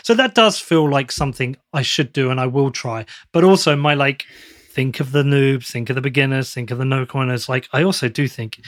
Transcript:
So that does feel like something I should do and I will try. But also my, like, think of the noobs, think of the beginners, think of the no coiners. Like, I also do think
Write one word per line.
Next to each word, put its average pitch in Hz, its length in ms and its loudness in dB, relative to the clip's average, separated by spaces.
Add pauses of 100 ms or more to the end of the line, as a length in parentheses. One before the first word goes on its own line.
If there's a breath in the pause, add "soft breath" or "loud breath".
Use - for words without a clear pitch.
So 233 100 2
that 247 220 0
does 220 240 4
feel 160 300 2
like 135 220 0
something 131 460 -4 (160)
I 147 80 0
should 127 320 -2
do 131 160 0
and 127 100 -2
I 127 60 0
will 135 260 0
try. 113 340 -8 (280 loud breath)
But 170 100 6
also 190 320 6
my, 147 180 2
like, 139 320 -2 (460 soft breath)
think 131 280 -4
of 131 120 -4
the 147 100 2
noobs, 139 480 2
think 120 200 -8
of 127 60 -2
the 131 60 -4
beginners, 135 520 0
think 120 180 -8
of 120 60 -6
the 131 80 -2
no 131 200 0
coiners. 127 440 -4
Like, 127 240 -2
I 139 100 2
also 185 260 0
do 139 180 -2
think 113 400 -10